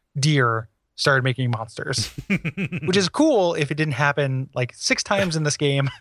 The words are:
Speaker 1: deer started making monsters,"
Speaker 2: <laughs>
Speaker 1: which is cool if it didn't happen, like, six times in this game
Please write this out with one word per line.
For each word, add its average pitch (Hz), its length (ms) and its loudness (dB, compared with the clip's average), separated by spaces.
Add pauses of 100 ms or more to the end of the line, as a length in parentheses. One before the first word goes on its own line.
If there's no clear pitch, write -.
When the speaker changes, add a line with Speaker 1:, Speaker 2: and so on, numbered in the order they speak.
(200)
Speaker 1:
deer 123 480 2 (280)
started 135 280 2
making 127 280 0
monsters," 113 560 -6 (100)
Speaker 2:
<laughs> - 100 -14 (560)
Speaker 1:
which 185 140 0
is 185 120 2
cool 220 460 2
if 151 160 -2
it 151 40 -2
didn't 156 180 0
happen, 139 600 0
like, 123 200 -4
six - 300 -2
times 196 340 0
in 156 60 0
this 147 140 0
game 139 320 2 (120)